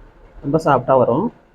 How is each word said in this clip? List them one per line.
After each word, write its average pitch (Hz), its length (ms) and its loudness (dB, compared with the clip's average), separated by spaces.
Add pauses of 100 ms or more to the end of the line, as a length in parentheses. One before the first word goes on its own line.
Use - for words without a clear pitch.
(460)
ரொம்ப 143 100 -2 (120)
சாஃப்டா 131 360 2
வரும். 151 240 -2 (260)